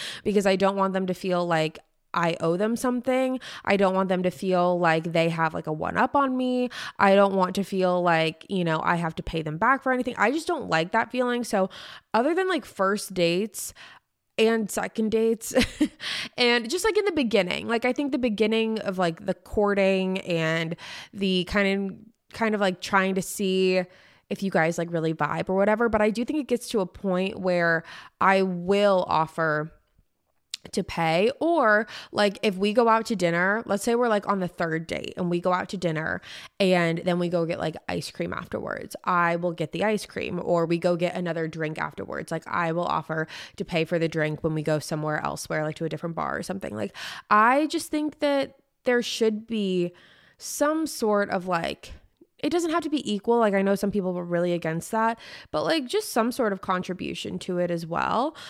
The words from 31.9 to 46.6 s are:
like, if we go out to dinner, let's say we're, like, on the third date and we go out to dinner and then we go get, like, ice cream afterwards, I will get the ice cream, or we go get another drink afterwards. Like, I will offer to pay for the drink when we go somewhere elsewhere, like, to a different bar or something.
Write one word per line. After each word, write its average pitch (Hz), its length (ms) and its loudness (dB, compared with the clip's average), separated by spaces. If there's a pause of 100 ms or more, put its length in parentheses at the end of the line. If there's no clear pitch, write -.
like, 208 300 2
if 196 140 2
we 208 160 2
go 233 160 4
out 226 180 4
to 233 100 0
dinner, 180 500 2
let's 202 160 0
say 240 120 2
we're, 240 140 2
like, 208 200 2
on 196 120 0
the 180 80 -2
third 165 380 -4
date - 300 -8
and 175 140 -2
we 175 100 0
go 180 120 2
out 185 180 -2
to 208 60 -6
dinner 160 440 -2 (380)
and 170 400 4
then 175 200 0
we 175 100 0
go 170 180 0
get, 170 120 -2
like, 160 180 -4 (120)
ice - 220 -6
cream 170 220 -6
afterwards, - 720 -8
I 175 320 2
will 175 160 -2
get 165 200 -6
the 180 120 -2
ice 214 220 0
cream, - 360 -6
or 170 240 2
we 170 120 2
go 175 180 2
get 170 180 -2
another 165 340 -2
drink 156 300 -6
afterwards. - 520 -6
Like, 160 160 -6
I 170 260 -2
will 170 140 -2
offer 156 400 -2 (300)
to 185 80 -6
pay 165 200 0
for 170 140 0
the 160 100 2
drink 156 340 -2
when 156 120 0
we 156 80 -2
go 151 160 0
somewhere 151 460 -4
elsewhere, 156 400 -4
like, 151 120 -6
to 165 80 -6
a 160 40 -2
different 165 280 -6
bar 156 200 -2
or 196 60 -4
something. 190 320 -8